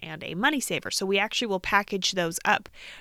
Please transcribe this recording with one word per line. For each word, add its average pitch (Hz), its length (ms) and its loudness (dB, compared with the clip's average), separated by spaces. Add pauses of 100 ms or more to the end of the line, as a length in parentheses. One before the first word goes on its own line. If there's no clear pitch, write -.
and 160 180 -10
a - 140 -6
money 269 240 2
saver. - 320 -2
So - 140 -2
we 196 120 2
actually 214 300 0
will 190 140 0
package 202 500 2
those 170 320 0
up - 240 2 (340)